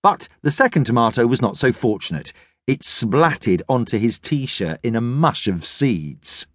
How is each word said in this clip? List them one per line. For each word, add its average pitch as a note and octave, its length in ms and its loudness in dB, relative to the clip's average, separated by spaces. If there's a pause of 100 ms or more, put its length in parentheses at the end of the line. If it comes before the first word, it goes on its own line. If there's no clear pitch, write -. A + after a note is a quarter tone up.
but - 280 0 (120)
the D3 100 0
second A#3 340 2
tomato A#2 420 4
was B2 140 2
not A2 160 0
so B2+ 160 2
fortunate. F#2+ 580 -4 (340)
It C#3 180 -2
splatted A#2+ 840 0
onto A#2+ 300 0
his A2 200 0
t-shirt D3+ 640 -4
in A2+ 140 -2
a A2+ 60 0
mush C3 480 0
of F2 160 -4
seeds. E2 880 -4